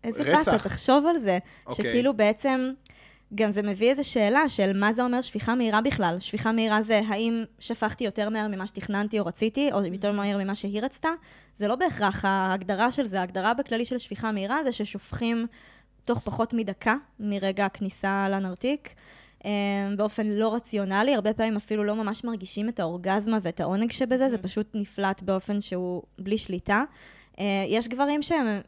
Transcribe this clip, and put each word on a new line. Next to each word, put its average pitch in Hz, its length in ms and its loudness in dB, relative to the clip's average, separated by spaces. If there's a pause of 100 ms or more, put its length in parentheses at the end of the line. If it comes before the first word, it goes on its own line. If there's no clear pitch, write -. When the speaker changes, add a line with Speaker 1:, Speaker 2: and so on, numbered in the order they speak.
Speaker 1:
איזה 233 200 -4
Speaker 2:
רצח. 156 120 4 (160)
Speaker 1:
באסה, 220 60 6 (120)
תחשוב 277 360 4
על 339 120 4
זה, 196 220 2 (260)
Speaker 2:
אוקיי. 208 200 -4
Speaker 1:
שכאילו 247 320 2
בעצם, 254 540 2 (640)
גם 214 140 2
זה 202 120 0
מביא 202 280 2
איזו 277 200 2
שאלה 247 400 4
של 196 300 2
מה 208 140 4
זה 247 100 0
אומר 247 180 0
שפיכה 226 340 -2
מהירה 226 260 2
בכלל. 190 380 0
שפיכה 220 320 -2
מהירה 220 300 2
זה 214 280 4
האם 226 340 0 (160)
שפכתי - 440 -4
יותר 208 260 -2
מהר 214 180 -2
ממה 190 200 -6
שתכננתי 208 520 -2
או 190 60 0
רציתי, 226 480 0
או 196 120 0
יותר 196 260 -2
מהר 202 260 0
ממה 196 180 -2
שהיא 202 260 -4
רצתה? 269 280 -2 (460)
זה 208 120 -2
לא 226 80 4
בהכרח 202 500 0
ההגדרה 190 680 2
של 269 140 0
זה. 190 140 -2
ההגדרה 185 340 0
בכללי 240 320 -2
של 247 120 -4
שפיכה 220 340 -6
מהירה 214 320 -2
זה 262 80 0
ששופכים 233 760 -4 (580)
תוך 117 180 0
פחות 226 300 -2
מדקה 220 420 0 (240)
מרגע 202 460 0
הכניסה 196 680 -2
לנרתיק, 196 580 -2 (560)
אה, 202 40 -4 (480)
באופן 214 300 0
לא 214 280 2
רציונלי, 214 600 2
הרבה 214 180 2
פעמים 220 220 0
אפילו 208 280 -2
לא 208 120 0
ממש 220 280 -4
מרגישים 214 460 -4
את 226 100 -6
האורגזמה 190 640 0
ואת 170 180 -4
העונג 196 320 0
שבזה, 262 380 2
זה 240 60 0
Speaker 3:
מהמם. 202 120 -6
Speaker 1:
פשוט 208 280 -2
נפלט 196 460 -2
באופן 190 400 0
שהוא 180 420 -4 (160)
בלי 202 180 -2
שליטה. 202 460 0 (560)
אה, 190 60 -2 (220)
יש 226 200 0
גברים 285 340 0
שהם 294 260 0 (200)